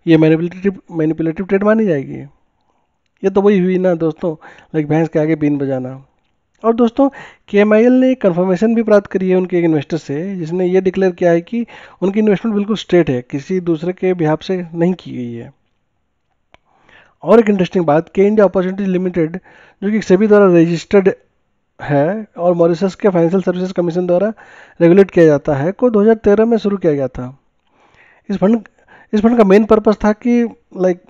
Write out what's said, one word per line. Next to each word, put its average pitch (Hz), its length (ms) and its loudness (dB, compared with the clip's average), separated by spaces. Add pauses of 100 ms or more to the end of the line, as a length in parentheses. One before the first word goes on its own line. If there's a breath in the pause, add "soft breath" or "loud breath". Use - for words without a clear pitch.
ये 165 100 4
मैनिपुलेटिव, 175 640 0 (100)
मैनिपुलेटिव 160 560 -4
ट्रेड 196 180 -2
मानी 220 200 2
जाएगी? 143 360 -4 (1040)
ये 190 60 2
तो 196 100 0
वही 202 180 2
हुई 185 200 0
ना 185 160 0
दोस्तों, 160 420 -4 (380 loud breath)
लाइक 156 140 -2
भैंस 156 200 0
के 160 100 -4
आगे 156 180 0
बीन 147 220 -2
बजाना। 135 460 -6 (600)
और 226 100 0
दोस्तों, 240 340 0 (400 loud breath)
केएमआईएल 214 440 4
ने 254 220 2
कन्फर्मेशन 190 600 0
भी 226 80 0
प्राप्त 208 240 2
करी 185 240 -4
है 185 60 2
उनके 180 220 -2
एक 170 60 0
इन्वेस्टर 160 320 -2
से, 165 400 -8
जिसने 175 300 -4
ये 185 140 2
डिक्लेयर 185 320 -2
किया 175 180 0
है 170 100 2
कि 233 260 -8 (360 loud breath)
उनकी 196 180 -2
इन्वेस्टमेंट 208 360 0
बिल्कुल 202 200 -2
स्ट्रेट 170 340 0
है, 123 120 -2
किसी 143 380 -6
दूसरे 170 320 -4
के 185 220 -4
बिहाफ 156 280 -2
से 180 320 -6
नहीं 170 200 -2
की 139 180 -14
गई 123 220 -10
है। 120 180 -16 (1700 soft breath)
और 202 180 6
एक 214 80 0
इंटरेस्टिंग 185 360 -2
बात, 156 240 0
के 196 180 0
इंडिया 214 200 2
अपॉर्चुनिटी 185 380 -4
लिमिटेड, 180 560 -4 (420 soft breath)
जो 196 80 -4
कि 214 120 -2
सेबी 190 240 2
द्वारा 208 200 6
रजिस्टर्ड 175 680 2 (680)
है 151 440 -2 (100)
और 175 180 0
मॉरिशस 170 400 0
के - 140 -2
फाइनेंशियल 175 340 0
सर्विसेज 180 300 -4
कमीशन 175 340 -4
द्वारा 180 260 0 (480 loud breath)
रेगुलेट 180 300 6
किया 170 160 4
जाता 147 280 2
है, 143 180 -2
को 247 180 0
दो 220 100 0
हज़ार 220 140 4
तेरह 214 300 2
में 233 120 0
शुरू 202 200 -2
किया 175 160 0
गया 139 160 -2
था। 127 300 -12 (920 soft breath)
इस 202 60 -4
फंड, 208 260 0 (500 soft breath)
इस 214 80 0
फंड 226 160 2
का 226 80 4
मेन 196 200 4
पर्पस 214 400 2
था 214 80 2
कि, 240 440 -2 (200)
लाइक, 185 340 -2